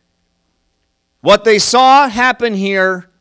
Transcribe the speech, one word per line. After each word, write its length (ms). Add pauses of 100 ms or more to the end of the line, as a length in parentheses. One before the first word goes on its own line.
(1200)
What 220
they 160
saw 480
happen 460
here 560 (120)